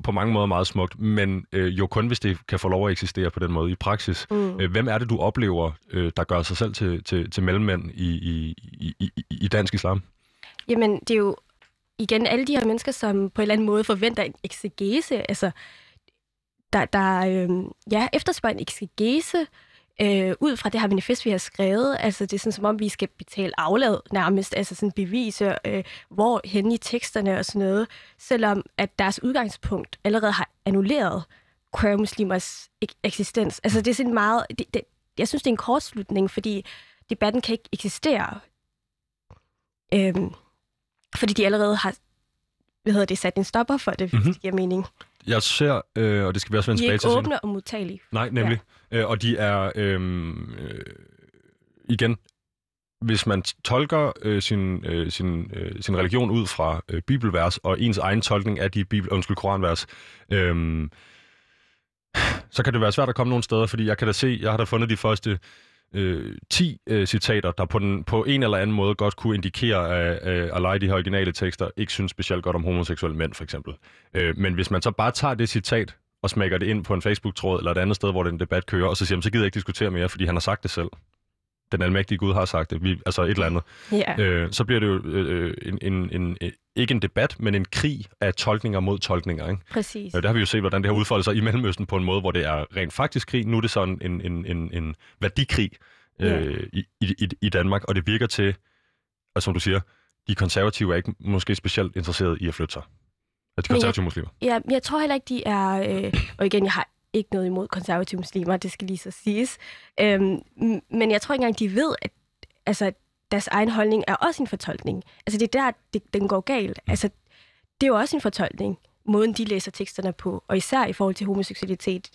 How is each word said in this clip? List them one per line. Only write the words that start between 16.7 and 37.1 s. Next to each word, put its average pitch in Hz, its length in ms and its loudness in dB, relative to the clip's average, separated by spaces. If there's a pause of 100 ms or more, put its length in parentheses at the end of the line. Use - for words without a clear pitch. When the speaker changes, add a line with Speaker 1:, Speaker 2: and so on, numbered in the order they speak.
Speaker 2:
der, 202 120 2
der, 190 420 2
øhm, 185 400 0 (240)
ja, 214 220 2
efterspørger 302 420 0
en - 60 -8
eksegese, 240 760 -2 (640)
øh, 196 380 2
ud 269 180 2
fra - 120 -2
det 220 120 0
her 214 60 2
manifest, 196 380 0
vi 233 40 2
har 190 80 2
skrevet. 208 600 0
Altså, 208 260 -2
det 185 80 -8
er 202 60 -2
sådan, 226 120 -2
som 202 140 -4
om 214 140 2
vi 208 100 0
skal 196 180 -4 (100)
betale - 420 -6
aflad 202 380 4 (160)
nærmest, 196 440 2
altså 196 180 -4
sådan 202 160 0
bevise, 202 640 -2 (120)
øh, 196 160 -2 (260)
hvor 214 360 2
hen 202 260 2
i 233 60 2
teksterne 202 640 -2
og 185 60 -2
sådan 196 220 0
noget, 208 200 2 (300)
selvom 220 460 0 (140)
at - 220 -4
deres 196 240 0
udgangspunkt 233 800 -2
allerede 214 280 2
har 202 180 -2 (160)
annulleret 196 580 2 (560)
queer-muslimers 202 880 0 (160)
ek-, - 180 -14
eksistens. 202 560 -2
Altså, 220 220 2
det 220 100 2
er 226 40 2
sådan 240 180 0
meget, 220 360 2
det, - 240 -8
det, - 80 0 (360)
jeg - 100 0
synes, - 160 -4
det - 60 2
er 233 40 4
en 214 40 0
kortslutning, 202 720 0
fordi 202 340 -4 (440)
debatten 220 320 0